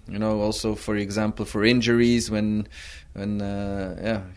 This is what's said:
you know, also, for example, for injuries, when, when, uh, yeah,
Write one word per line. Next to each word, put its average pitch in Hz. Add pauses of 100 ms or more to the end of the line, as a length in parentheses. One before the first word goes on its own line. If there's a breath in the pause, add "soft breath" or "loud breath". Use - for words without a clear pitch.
you 101
know, 107
also, 107
for 107
example, 104
for 104
injuries, 120
when, 107 (460 loud breath)
when, 101
uh, 98
yeah, 107 (140)